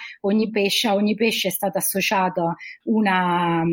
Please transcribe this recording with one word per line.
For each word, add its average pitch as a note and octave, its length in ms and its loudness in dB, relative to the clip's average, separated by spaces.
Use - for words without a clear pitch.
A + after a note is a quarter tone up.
ogni G#3+ 300 0
pesce, G3+ 360 0
a G3+ 80 2
ogni G#3 220 2
pesce A3 320 0
è - 20 -2
stata F#3+ 280 -2
associata F#3 760 0
una, F3+ 880 2